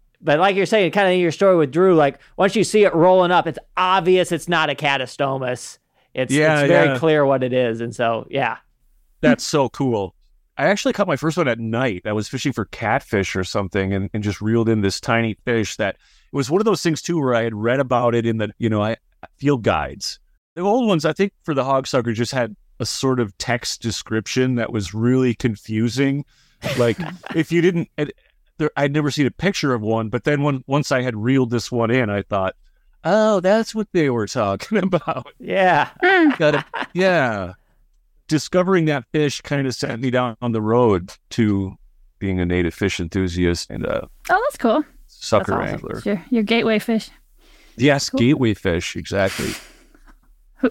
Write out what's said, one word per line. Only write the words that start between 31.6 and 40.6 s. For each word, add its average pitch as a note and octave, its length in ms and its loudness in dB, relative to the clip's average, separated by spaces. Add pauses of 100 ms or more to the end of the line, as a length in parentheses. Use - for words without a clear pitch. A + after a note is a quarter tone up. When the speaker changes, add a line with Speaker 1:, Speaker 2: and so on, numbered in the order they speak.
Speaker 2:
one A#2 200 0
in, B2 180 2
I G2+ 140 -2
thought, F#2+ 340 -4 (480)
"Oh, G#3 360 2
that's G#3+ 340 0
what G#3+ 180 -6
they D#3+ 160 2
were A#2 180 -2
talking G2+ 520 -2
<laughs> F3+ 40 2
about." F#3 440 -2 (120)
Speaker 1:
Yeah. F3+ 520 2 (120)
Speaker 3:
Hmm. F4 360 4
Speaker 2:
Got D3 160 4
it. C#3+ 100 -2 (300)
Yeah. C3 580 0 (760)
Discovering F3+ 580 0
that D3 260 -2
fish D3+ 300 -2
kinda C3+ 300 -2
sent B2 280 -6
me B2+ 100 -2
down B2 300 0
on A#2+ 120 -2
the A2 100 -2